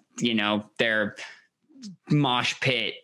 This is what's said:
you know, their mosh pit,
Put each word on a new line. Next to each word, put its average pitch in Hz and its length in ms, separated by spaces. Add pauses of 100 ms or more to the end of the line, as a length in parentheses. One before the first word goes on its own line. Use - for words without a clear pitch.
(200)
you 117 140
know, 104 300 (140)
their 107 400 (920)
mosh 127 500
pit, 117 440